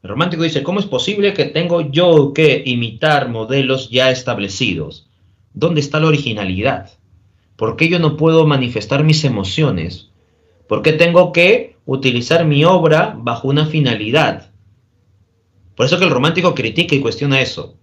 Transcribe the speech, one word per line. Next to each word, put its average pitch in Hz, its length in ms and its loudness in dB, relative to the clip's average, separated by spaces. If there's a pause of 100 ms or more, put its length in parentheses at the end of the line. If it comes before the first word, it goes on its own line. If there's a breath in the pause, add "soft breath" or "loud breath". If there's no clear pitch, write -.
El 95 80 -18
romántico 165 340 -2
dice, 156 200 -2
"¿Cómo 185 160 -4
es 190 60 -4
posible 202 480 -2
que 147 120 -2
tengo 170 360 -2
yo 151 520 4
que 151 320 2
imitar 127 640 -2
modelos 127 600 -2
ya 127 200 2
establecidos? 101 1000 -6 (440)
¿Dónde 156 280 -2
está 151 180 -4
la 156 80 2
originalidad? 104 840 -2 (640)
¿Por 110 200 -4
qué 160 120 0
yo 170 120 0
no 151 180 0
puedo 160 300 4
manifestar 131 560 0
mis 156 200 2
emociones? 98 840 -2 (580)
¿Por 107 140 -2
qué 156 120 2
tengo 170 380 4
que 180 440 2 (100)
utilizar 131 600 0
mi 147 200 4
obra 175 500 4
bajo 120 320 -6
una 151 200 0
finalidad?". 123 840 -2 (1200)
Por 120 100 0
eso 170 140 0
que 185 60 2
el 160 60 2
romántico 165 440 0
critica 147 400 -2
y 139 40 0
cuestiona 135 420 0
eso - 420 -8